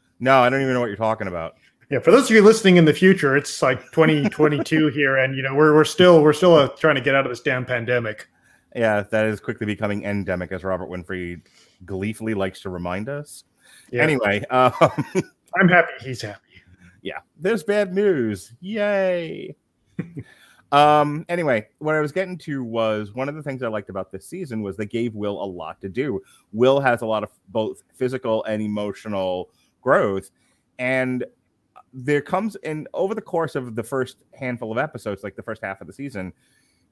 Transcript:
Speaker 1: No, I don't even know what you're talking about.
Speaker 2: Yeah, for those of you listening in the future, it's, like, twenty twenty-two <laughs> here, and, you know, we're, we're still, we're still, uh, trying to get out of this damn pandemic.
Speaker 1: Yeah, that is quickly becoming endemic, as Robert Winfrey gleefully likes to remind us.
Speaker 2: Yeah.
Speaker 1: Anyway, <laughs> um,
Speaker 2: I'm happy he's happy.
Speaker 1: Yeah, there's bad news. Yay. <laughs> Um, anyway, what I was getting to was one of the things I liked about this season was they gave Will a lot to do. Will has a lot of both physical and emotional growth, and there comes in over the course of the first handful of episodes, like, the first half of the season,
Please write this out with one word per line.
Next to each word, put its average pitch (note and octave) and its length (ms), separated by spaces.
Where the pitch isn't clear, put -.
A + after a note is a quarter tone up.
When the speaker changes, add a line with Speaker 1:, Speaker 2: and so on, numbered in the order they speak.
Speaker 1:
No, C3 200
I B2 100
don't C3+ 120
even C3 120
know B2 60
what A#2+ 80
you're G2+ 80
talking A2 320
about. E2+ 280
Speaker 2:
Yeah, C3+ 100
for E3 120
those C4 180
of A3 60
you G#3+ 80
listening G3 340
in E3+ 80
the D3+ 80
future, F#3 420
it's, - 260
like, C3 300
twenty D#3 380
twenty-two D3+ 580
<laughs> C3 60
here, C3+ 240
and, C3 180
you C3 80
know, C3+ 100
we're, D3+ 200
we're D3+ 100
still, E3+ 400
we're D3+ 100
still, E3+ 220
uh, C3+ 140
trying D#3 260
to C3 60
get C3+ 140
out C3+ 100
of B2+ 60
this A#2+ 100
damn B2+ 240
pandemic. A#2 640
Speaker 1:
Yeah, G#2+ 260
that A2 140
is G#2+ 160
quickly A2+ 240
becoming G#2 400
endemic, F#2 480
as F2+ 100
Robert F#2 260
Winfrey F2 520
gleefully G#2+ 500
likes F#2+ 260
to G2 80
remind F2+ 400
us. D3 340
Speaker 2:
Yeah. B2 120
Speaker 1:
Anyway, G#2+ 420
<laughs> - 40
um, B2+ 220
Speaker 2:
I'm F#3+ 80
happy F3 320
he's B2+ 220
happy. G#2 180
Speaker 1:
Yeah, - 180
there's F#3+ 260
bad G3+ 300
news. C#3+ 680
Yay. F#3+ 920
<laughs> E3+ 80
Um, D3 580
anyway, C#3 380
what D#3 160
I D#3 40
was D3+ 120
getting F3+ 280
to C#3 240
was A2 520
one C3 120
of D3 60
the D#3 80
things C3 220
I A#2+ 60
liked G#2+ 200
about F#2+ 220
this F#2+ 160
season C3+ 340
was F#2+ 160
they G#2+ 80
gave A2+ 300
Will G2+ 280
a - 20
lot E2+ 360
to G2 80
do. A2 320
Will B2+ 260
has B2+ 220
a A2+ 60
lot G#2+ 160
of - 80
both A2 340
physical B2+ 480
and G#2+ 180
emotional G#2 880
growth, G3 480
and B2+ 480
there C3+ 300
comes G3 360
in D#3 360
over G3 220
the G#3+ 60
course E3 340
of B2 180
the A2+ 80
first B2+ 360
handful A#2+ 360
of A2 60
episodes, A#2 460
like, G2+ 120
the A2+ 60
first A2 220
half G2 180
of G2 60
the A#2+ 60
season, G#2+ 380